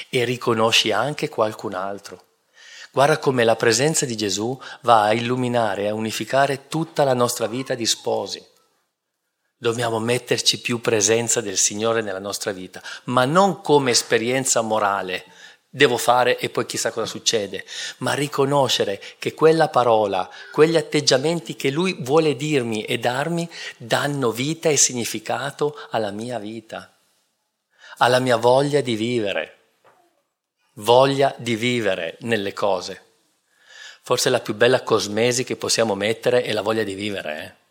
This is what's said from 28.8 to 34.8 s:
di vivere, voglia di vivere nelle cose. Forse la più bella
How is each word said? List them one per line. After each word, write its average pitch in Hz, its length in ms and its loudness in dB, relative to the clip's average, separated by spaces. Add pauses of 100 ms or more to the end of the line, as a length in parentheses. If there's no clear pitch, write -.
di 127 140 -2
vivere, 104 640 -2 (1160)
voglia 135 640 4
di 117 200 -2
vivere 104 640 -2
nelle 107 320 -2
cose. 95 540 -4 (960)
Forse - 280 0
la 123 80 2
più 113 160 -6
bella 120 300 4